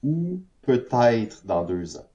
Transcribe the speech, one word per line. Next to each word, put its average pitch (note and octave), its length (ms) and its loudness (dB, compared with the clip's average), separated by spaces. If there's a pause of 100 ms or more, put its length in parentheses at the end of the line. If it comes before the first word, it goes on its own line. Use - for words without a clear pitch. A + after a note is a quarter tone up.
ou E3+ 380 -2 (220)
peut-être A#2+ 840 2
dans F#2+ 160 -2
deux F2 360 -6
ans ? - 160 -20